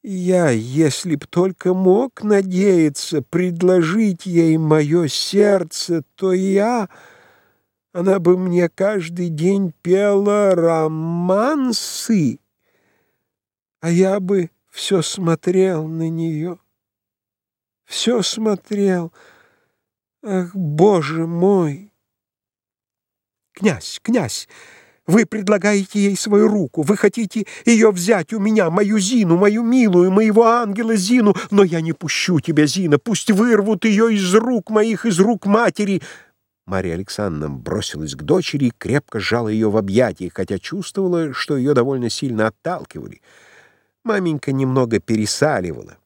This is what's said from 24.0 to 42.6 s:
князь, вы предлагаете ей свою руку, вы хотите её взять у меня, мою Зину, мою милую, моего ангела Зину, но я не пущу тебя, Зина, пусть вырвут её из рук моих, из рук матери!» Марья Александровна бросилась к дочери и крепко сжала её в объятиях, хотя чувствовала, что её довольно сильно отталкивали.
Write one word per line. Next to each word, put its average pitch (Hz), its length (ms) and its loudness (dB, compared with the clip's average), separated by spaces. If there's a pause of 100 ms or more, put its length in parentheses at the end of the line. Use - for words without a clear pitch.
князь, 220 460 -2 (580)
вы 208 200 4
предлагаете 202 760 0
ей 202 160 0
свою 214 320 2
руку, 185 340 -2
вы 190 140 0
хотите 214 480 -2 (220)
её 220 240 6
взять 180 420 -2
у 220 60 -6
меня, 202 320 2
мою 208 280 2
Зину, 190 380 2
мою 208 260 2
милую, 214 480 4
моего 214 340 4
ангела 226 520 2
Зину, 208 380 2 (160)
но 202 120 4
я 165 200 2
не 160 100 -2
пущу 160 480 -2
тебя, 151 260 2
Зина, 147 320 0
пусть - 320 -4
вырвут 214 540 2
её 220 240 2
из 196 260 0
рук 226 360 0
моих, 214 340 0
из 185 160 0
рук 202 260 0
матери!» 208 560 0 (640)
Марья 92 280 -4
Александровна 82 600 -6
бросилась 73 600 -8
к 65 80 -16
дочери 143 440 -2
и 120 100 -2
крепко 117 440 -6
сжала 113 280 -2
её 110 200 0
в 101 80 0
объятиях, 98 580 0
хотя 95 240 -6
чувствовала, 175 760 -4
что 147 240 -4
её 139 160 0
довольно 127 340 0
сильно 110 380 -4
отталкивали. 80 760 -10 (840)